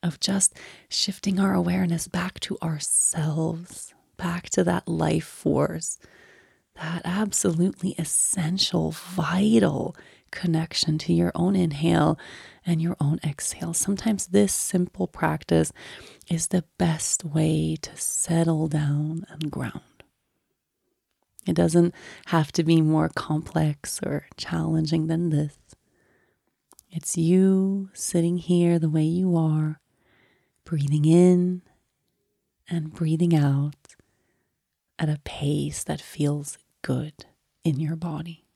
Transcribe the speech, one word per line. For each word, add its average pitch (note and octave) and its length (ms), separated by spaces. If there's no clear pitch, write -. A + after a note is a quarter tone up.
Of E3+ 180
just G3 340
shifting F#3+ 500
our F#3+ 140
awareness F3 540
back F3+ 320
to - 220
ourselves, D#3+ 1300
back F3 320
to F#3 140
that F3+ 220
life D#3+ 380
force, - 760
that E3 300
absolutely F#3 920
essential, E3 920
vital F3 1040
connection D#3+ 680
to F3 160
your E3+ 200
own F#3 220
inhale D#3+ 600
and E3 160
your E3+ 180
own D3+ 240
exhale. - 480
Sometimes G3+ 540
this G3 260
simple - 540
practice D#3+ 680
is E3 200
the F3+ 160
best E3 480
way D#3 560
to - 160
settle E3 720
down D3+ 600
and D3+ 200
ground. - 300
It F3 80
doesn't E3+ 400
have D#3+ 260
to F3 100
be D#3+ 200
more D#3 260
complex - 960
or C#3+ 240
challenging D#3+ 680
than E3 240
this. D3 260
It's - 260
you F#3+ 760
sitting F3 420
here E3+ 420
the D#3+ 120
way D#3 140
you F3 300
are, D#3 460
breathing D3 400
in F3+ 560
and D#3+ 200
breathing E3 460
out C#3+ 400
at D#3 120
a D3+ 120
pace D3 640
that D3 160
feels D3 560
good C3+ 460
in D3 160
your D#3+ 180
body. E3 600